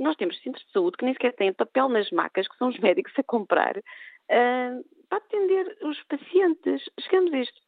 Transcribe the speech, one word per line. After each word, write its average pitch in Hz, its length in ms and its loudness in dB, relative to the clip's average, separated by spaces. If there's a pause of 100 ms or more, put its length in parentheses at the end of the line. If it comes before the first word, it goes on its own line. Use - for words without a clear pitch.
Nós 302 160 0
temos - 240 -6
centros - 240 -12
de - 80 -20
saúde 180 240 0
que - 80 -6
nem 254 80 0
sequer 247 220 -2
têm 196 180 2
papel 262 380 0
nas 214 200 0
macas, 185 380 -2
que - 80 -18
são 254 120 0
os 247 100 -4
médicos 185 400 2
a 269 40 0
comprar, - 540 0 (540)
ah, 247 500 2 (300)
para 403 80 -2
atender 381 640 -2
os 302 220 -6
pacientes. 311 800 0 (180)
Chegamos 359 340 2
a 269 40 0
este 240 300 -6